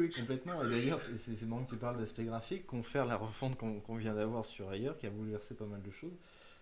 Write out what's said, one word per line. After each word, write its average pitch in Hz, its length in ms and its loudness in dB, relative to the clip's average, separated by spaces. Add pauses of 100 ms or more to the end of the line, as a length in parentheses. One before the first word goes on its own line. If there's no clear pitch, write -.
oui, 170 100 6
complètement. 131 500 -2
Et 120 80 4
d'ailleurs, 127 300 4
c'est, 117 160 -4
c'est, 113 180 -4
c'est 107 120 -4
marrant 117 180 0
que 123 60 -4
tu 120 80 -4
parles 120 200 0
d'aspect 113 280 -2
graphique, 113 420 -2
qu'on 120 160 0
fait 135 220 4
la 120 100 4
refonte 110 420 0
qu'on, 110 220 0
qu'on 113 160 -4
vient 110 180 2
d'avoir 110 300 4
sur 101 280 -8
Ailleurs, 127 260 0
qui 113 100 -4
a - 20 -4
bouleversé 107 460 -4
pas 107 80 -6
mal 104 180 -4
de 98 100 -8
choses. 175 260 -10 (440)